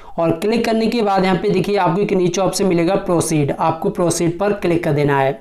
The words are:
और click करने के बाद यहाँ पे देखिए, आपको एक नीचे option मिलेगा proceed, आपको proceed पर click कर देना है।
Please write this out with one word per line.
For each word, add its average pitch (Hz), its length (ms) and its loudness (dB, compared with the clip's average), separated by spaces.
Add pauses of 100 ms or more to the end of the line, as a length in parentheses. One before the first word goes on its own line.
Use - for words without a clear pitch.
(180)
और 165 160 2
click 226 300 0
करने 226 220 0
के 226 160 0
बाद 196 220 2
यहाँ 190 120 2
पे 190 120 -2
देखिए, 190 280 0
आपको 180 240 0
एक 208 120 -2
नीचे 180 280 2
option 190 260 0
मिलेगा 170 300 2
proceed, 160 560 0
आपको 165 380 -2
proceed 170 480 -2
पर 208 160 0
click 170 300 0
कर 160 80 0
देना 143 260 2
है। 135 220 2